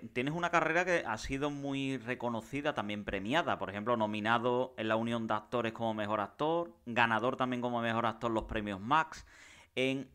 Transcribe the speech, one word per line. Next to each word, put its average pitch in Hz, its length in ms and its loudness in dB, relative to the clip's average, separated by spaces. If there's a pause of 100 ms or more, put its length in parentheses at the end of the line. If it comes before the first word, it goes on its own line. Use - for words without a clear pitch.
(140)
tienes 135 200 0
una 175 180 -2
carrera 165 340 2
que 175 200 2
ha 113 120 -2
sido 135 320 -4
muy 139 480 -4
reconocida, 120 760 -4
también 104 300 -4
premiada, 101 560 0
por 92 100 -4
ejemplo, 107 280 0
nominado 113 800 2
en 110 100 -2
la 110 80 4
Unión 117 320 0
de 110 60 0
Actores 113 400 -2
como 113 200 -2
mejor 107 280 0
actor, 160 500 0 (140)
ganador 117 500 4
también 123 260 0
como 120 200 0
mejor 117 240 2
actor 113 260 0
los 107 140 2
premios 104 340 -4
Max. 147 460 0 (500)
En 131 380 0